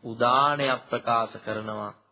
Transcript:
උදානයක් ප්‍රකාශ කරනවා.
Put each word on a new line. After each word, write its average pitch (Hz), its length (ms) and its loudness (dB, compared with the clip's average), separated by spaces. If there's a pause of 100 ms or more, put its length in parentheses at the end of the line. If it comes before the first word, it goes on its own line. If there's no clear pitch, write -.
උදානයක් 127 800 2
ප්‍රකාශ 117 520 -2
කරනවා. 107 560 -6 (200)